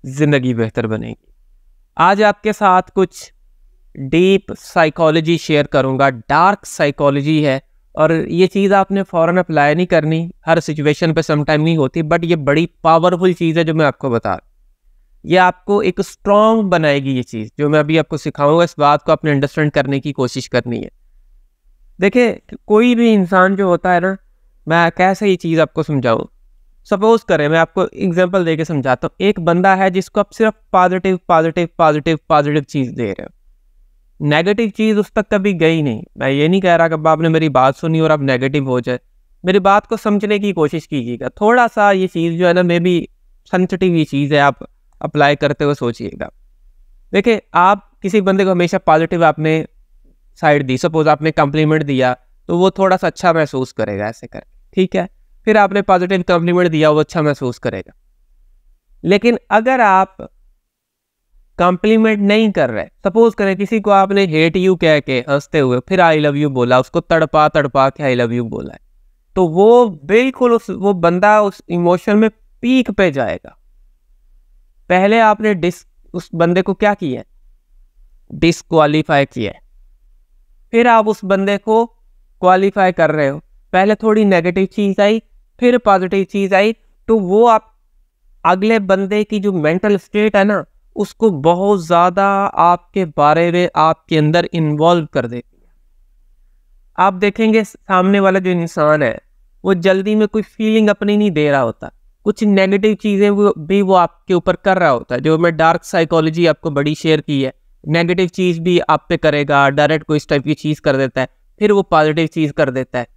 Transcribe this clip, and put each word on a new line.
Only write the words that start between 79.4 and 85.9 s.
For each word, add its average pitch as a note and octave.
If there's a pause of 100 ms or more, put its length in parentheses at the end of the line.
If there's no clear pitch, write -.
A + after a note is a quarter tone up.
फिर A#3
आप A3+
उस G#3
बंदे G3
को A3+ (560)
क्वालीफाई F#3
कर D#3+
रहे D3+
हो, C#3 (360)
पहले G3
थोड़ी A3
नेगेटिव F3+
चीज़ G3
आई, G#3+ (380)
फिर B3
पॉजिटिव G3